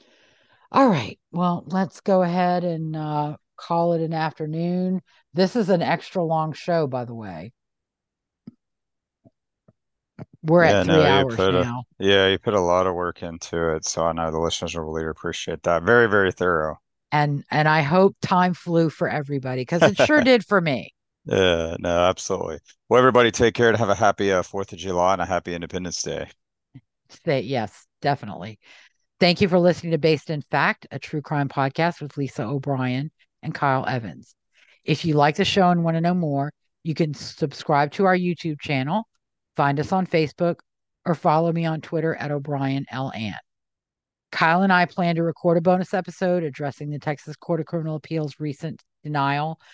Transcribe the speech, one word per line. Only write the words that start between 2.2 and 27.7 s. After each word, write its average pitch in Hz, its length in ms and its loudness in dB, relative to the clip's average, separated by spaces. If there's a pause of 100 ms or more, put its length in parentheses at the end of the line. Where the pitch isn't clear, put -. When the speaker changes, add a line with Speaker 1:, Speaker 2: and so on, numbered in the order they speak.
Speaker 1:
ahead 175 420 0
and, 160 320 -4
uh, 151 400 -4 (200)
call 170 360 0
it 165 80 0
an 165 140 -2
afternoon. 170 880 -2 (320)
This 185 200 0
is 214 140 0
an 175 140 2
extra 156 420 -2
long 160 280 -2
show, 165 340 -2
by 127 180 -6
the 117 100 -12
way. 101 380 -12 (3000)
We're 165 220 4
Speaker 2:
Yeah, 104 160 4
Speaker 1:
at 90 60 0
three - 80 2
Speaker 2:
no, - 60 8
you - 60 6
Speaker 1:
hours 120 300 2
Speaker 2:
put 95 180 2
a, 90 80 4
Speaker 1:
now. 123 220 -4 (140)
Speaker 2:
yeah, 98 300 4
you 95 100 2
put 104 160 -2
a 98 60 4
lot 90 260 2
of 92 80 -2
work 87 280 -6
into 82 540 -4
it, 78 80 -8
so 82 200 -4
I 82 80 0
know 82 180 -4
the 80 100 -4
listeners 82 340 -4
will 82 100 -6
really 80 240 -6
appreciate 80 540 -8
that. 85 220 2
Very, 117 240 6
very 98 240 2
thorough. 80 460 -2 (340)
Speaker 1:
And, 147 380 0
and 151 180 0
I 156 140 2
hope 185 380 2
time 180 340 2
flew 165 360 0
for - 180 -4
everybody, 131 560 -6
'cause 165 180 0
it 185 160 4
sure 294 220 4
Speaker 2:
<laughs> 240 40 0
Speaker 1:
did 247 200 4
for 202 160 2
me. 135 340 -4 (300)
Speaker 2:
Yeah, 85 540 2
no, 87 280 2
absolutely. 90 520 -2 (300)
Well, 120 100 6
everybody 123 320 6
take 117 240 2
care 120 140 4
and 101 100 4
have 101 120 0
a 98 40 4
happy, 98 380 2
uh, 90 100 2
Fourth 98 300 -8
of 90 60 -16
July 90 340 0
and 90 100 -2
a 82 40 -2
happy 87 280 -4
Independence 85 480 -8
Day. 76 260 -8 (1000)
Speaker 1:
Say, 139 160 -2
yes, 113 440 -6 (140)